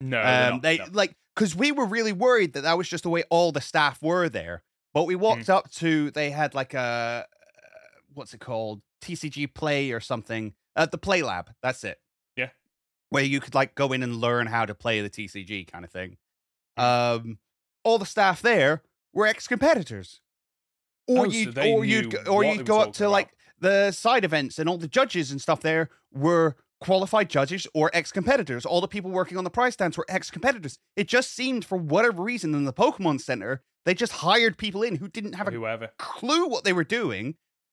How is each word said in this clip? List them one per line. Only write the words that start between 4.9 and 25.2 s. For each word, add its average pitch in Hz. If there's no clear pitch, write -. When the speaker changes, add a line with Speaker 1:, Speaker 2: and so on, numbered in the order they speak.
Speaker 2:
But 156
we 185
walked 180
Speaker 1:
Mm. 190
Speaker 2:
up -
to, 156
they 147
had, 147
like, 135
a, 120
what's 139
it 113
called? 110
T 175
C 156
G 143
Play 143
or 117
something. 110
Uh, 160
the 160
Play 185
Lab, 92
that's 127
it. -
Speaker 1:
Yeah. 127
Speaker 2:
Where 139
you 139
could, -
like, 135
go 139
in 127
and 120
learn 120
how 117
to 104
play 110
the 104
T 104
C 98
G 98
kind 87
of 85
thing. 92
Speaker 1:
Mm. 123
Speaker 2:
Um, 113
all 226
the 196
staff 190
there 156
were 214
ex-competitors. 208
Or 247
Speaker 1:
Oh, 196
so 226
Speaker 2:
you'd, 196
Speaker 1:
they 139
Speaker 2:
or 220
you'd 120
Speaker 1:
knew -
Speaker 2:
go, 190
or 196
Speaker 1:
what -
Speaker 2:
you'd -
Speaker 1:
they -
Speaker 2:
go 214
Speaker 1:
were 220
Speaker 2:
up 208
to, -
Speaker 1:
talking 208
Speaker 2:
like, 196
Speaker 1:
about. -
Speaker 2:
the 196
side 233
events, 147
and 160
all 180
the 165
judges 180